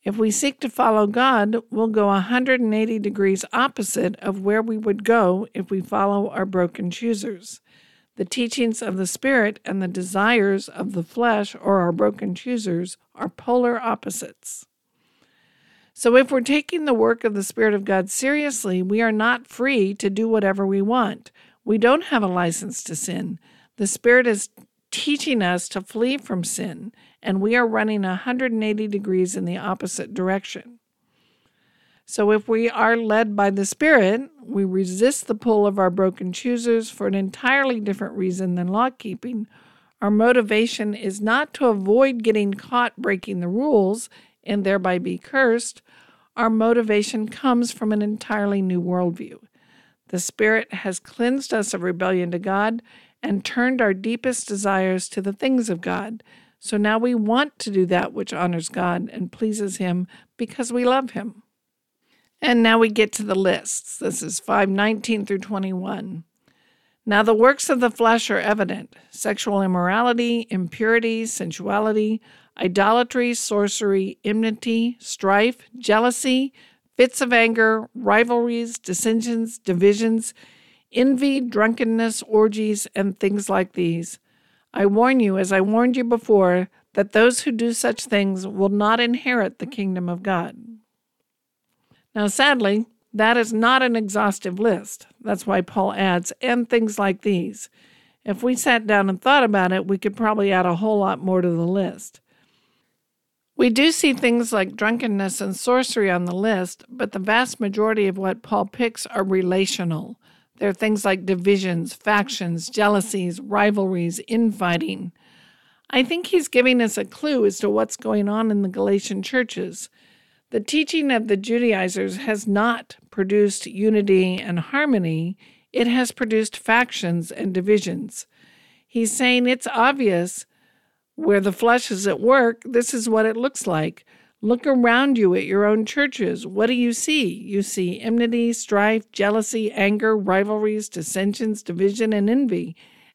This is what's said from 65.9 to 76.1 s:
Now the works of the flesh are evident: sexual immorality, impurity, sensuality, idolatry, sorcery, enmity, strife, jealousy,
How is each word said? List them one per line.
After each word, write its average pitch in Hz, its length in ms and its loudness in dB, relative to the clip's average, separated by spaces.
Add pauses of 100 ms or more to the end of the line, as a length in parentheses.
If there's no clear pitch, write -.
Now 208 180 4
the 220 120 6
works 254 340 4
of 269 120 2
the 240 100 4
flesh 233 400 2
are 202 80 0
evident: 190 580 -2 (140)
sexual 202 500 -2
immorality, 226 880 0
impurity, 226 800 0
sensuality, 214 960 -2 (340)
idolatry, 240 800 2
sorcery, 202 920 -2
enmity, 226 760 -2
strife, 208 600 2 (180)
jealousy, 247 800 2 (420)